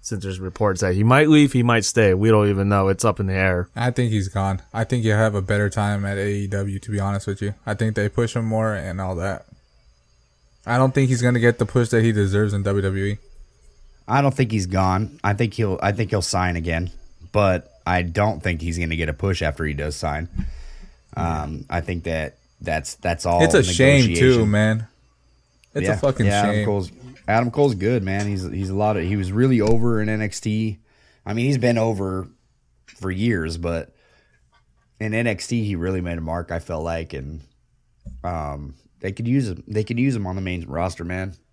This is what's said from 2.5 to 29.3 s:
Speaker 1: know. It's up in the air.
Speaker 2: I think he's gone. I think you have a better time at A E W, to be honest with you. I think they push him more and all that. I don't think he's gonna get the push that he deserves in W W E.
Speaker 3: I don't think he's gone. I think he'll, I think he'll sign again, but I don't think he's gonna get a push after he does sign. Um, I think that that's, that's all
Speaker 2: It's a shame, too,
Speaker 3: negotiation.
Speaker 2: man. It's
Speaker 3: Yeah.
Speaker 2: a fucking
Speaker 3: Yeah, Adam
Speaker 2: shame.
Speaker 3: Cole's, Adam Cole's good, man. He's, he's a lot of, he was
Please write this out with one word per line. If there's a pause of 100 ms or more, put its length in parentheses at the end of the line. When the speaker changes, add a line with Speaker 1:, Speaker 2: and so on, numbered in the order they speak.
Speaker 1:
know.
It's
up
in
the
air.
Speaker 2:
I
think
he's
gone. (100)
I
think
you
have
a
better
time
at
A
E
W,
to
be
honest
with
you. (120)
I
think
they
push
him
more
and
all
that. (1200)
I
don't
think
he's
gonna
get
the
push
that
he
deserves
in
W
W
E. (920)
Speaker 3:
I
don't
think
he's
gone.
I
think
he'll,
I
think
he'll
sign
again, (420)
but (160)
I
don't
think
he's
gonna
get
a
push
after
he
does
sign. (880)
Um,
I
think
that (240)
that's,
that's
all
Speaker 2:
It's
a
shame,
too,
Speaker 3:
negotiation.
Speaker 2:
man. (880)
It's
Speaker 3:
Yeah.
Speaker 2:
a
fucking
Speaker 3:
Yeah,
Adam
Speaker 2:
shame.
Speaker 3:
Cole's, (340)
Adam
Cole's
good,
man.
He's,
he's
a
lot
of,
he
was